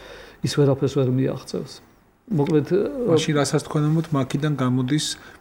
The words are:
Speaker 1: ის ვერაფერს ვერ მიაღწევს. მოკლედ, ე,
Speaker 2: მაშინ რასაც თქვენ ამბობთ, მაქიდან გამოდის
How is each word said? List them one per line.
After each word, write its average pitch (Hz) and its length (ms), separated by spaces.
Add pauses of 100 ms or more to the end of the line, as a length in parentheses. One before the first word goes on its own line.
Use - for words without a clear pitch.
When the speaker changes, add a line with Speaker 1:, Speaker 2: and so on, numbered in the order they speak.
(400)
Speaker 1:
ის - 140
ვერაფერს 139 400
ვერ 131 160
მიაღწევს. 131 640 (540)
მოკლედ, 151 400
ე, 180 120 (260)
Speaker 2:
მაშინ 160 300
რასაც 143 280
თქვენ 151 200
ამბობთ, 156 260
მაქიდან 143 440
გამოდის 131 540 (340)